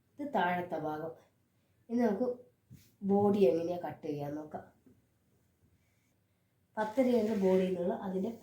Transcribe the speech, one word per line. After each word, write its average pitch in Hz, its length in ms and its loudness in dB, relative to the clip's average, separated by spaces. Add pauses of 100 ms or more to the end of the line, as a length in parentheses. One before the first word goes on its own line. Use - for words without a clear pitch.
(140)
ഇത് 294 120 -10 (100)
താഴത്തെ 175 500 -2
ഭാഗം. 156 260 -6 (760)
ഇനി 233 180 -2
നമുക്ക് 220 220 0 (840)
ബോഡി 202 300 4 (100)
എങ്ങനെയാ 170 360 0
കട്ട് 147 200 -10
ചെയ്യാൻ 143 320 -6
നോക്കാം. - 260 -12 (2000)
പത്തരയാണ് 226 580 2 (100)
ബോഡി 185 260 4
എന്നുള്ള 180 240 -2 (120)
അതിൻ്റെ 190 240 -4 (120)